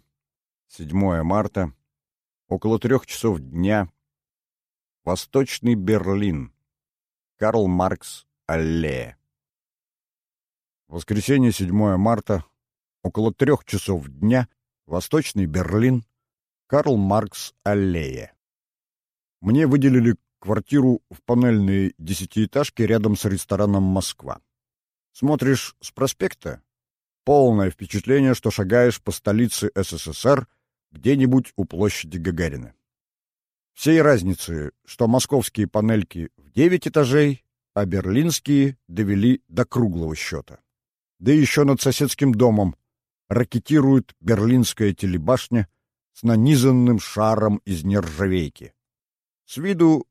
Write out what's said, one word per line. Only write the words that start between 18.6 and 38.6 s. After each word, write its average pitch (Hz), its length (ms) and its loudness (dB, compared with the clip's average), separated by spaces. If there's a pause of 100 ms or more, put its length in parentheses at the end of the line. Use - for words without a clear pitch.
Мне 135 260 2
выделили 127 500 4 (220)
квартиру 123 680 0
в - 140 -20
панельной 101 760 2
десятиэтажке 101 880 -4
рядом 104 300 2
с - 100 -4
рестораном 98 580 0
«Москва». 92 580 -4 (720)
Смотришь 135 680 -2
с - 100 -18
проспекта — - 720 -6 (640)
полное 120 460 4
впечатление, 127 640 0
что 113 180 -2
шагаешь 113 500 2
по - 100 -8
столице 107 640 -2
С 92 220 -4
С 78 160 -12
С - 120 -10
Р, 131 220 2 (440)
где-нибудь 131 640 0
у 95 100 -6
площади 87 520 -6
Гагарина. 80 560 -6 (1000)
Всей 160 280 4
разницы, 90 720 0 (140)
что - 220 -2
московские 117 600 0
панельки 107 720 -2
в - 140 -20
девять 170 360 0
этажей, 143 580 0 (280)
а 101 120 -2
берлинские 135 920 0 (100)